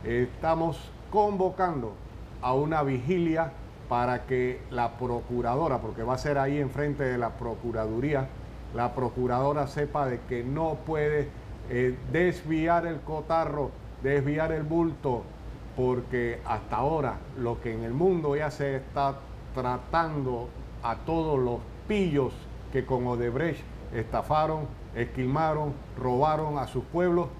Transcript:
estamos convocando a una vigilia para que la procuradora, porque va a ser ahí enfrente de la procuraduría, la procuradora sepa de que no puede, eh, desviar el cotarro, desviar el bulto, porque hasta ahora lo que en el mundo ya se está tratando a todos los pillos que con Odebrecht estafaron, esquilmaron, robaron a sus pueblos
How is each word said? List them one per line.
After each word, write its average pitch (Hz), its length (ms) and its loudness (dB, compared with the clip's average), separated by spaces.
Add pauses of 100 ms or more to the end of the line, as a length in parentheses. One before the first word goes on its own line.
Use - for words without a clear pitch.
estamos 143 720 2 (340)
convocando 180 800 2 (480)
a 127 120 2
una 151 300 4
vigilia 160 680 2 (360)
para 123 380 2
que 127 360 2 (100)
la 123 260 0
procuradora, 123 840 0
porque 107 240 -6
va 123 120 0
a - 20 -4
ser 147 200 0
ahí 139 220 2
enfrente 143 440 0
de 127 140 2
la 117 140 0
procuraduría, 117 960 -2 (460)
la 120 220 0
procuradora 135 720 2
sepa 147 400 0
de 120 120 -2 (100)
que 120 140 -2
no 151 420 0
puede, 151 420 2 (420)
eh, 127 260 2 (160)
desviar 165 760 2
el 160 140 -4
cotarro, 151 680 0 (320)
desviar 143 520 2
el 151 100 -2
bulto, 151 600 0 (580)
porque 123 640 2
hasta 107 300 -2
ahora 135 400 2 (240)
lo 117 200 0
que 117 140 -4
en 113 80 -4
el 113 100 -4
mundo 156 440 4
ya 151 160 0
se 139 240 -2
está 139 400 0 (400)
tratando 127 920 0 (360)
a 117 140 0
todos 160 420 2
los 120 180 2 (300)
pillos 170 460 4 (380)
que 131 140 2
con 123 220 2
Odebrecht 123 560 0 (280)
estafaron, 151 760 0 (280)
esquilmaron, 143 800 0 (240)
robaron 147 600 2
a 120 80 -2
sus 123 160 -4
pueblos 175 460 2 (100)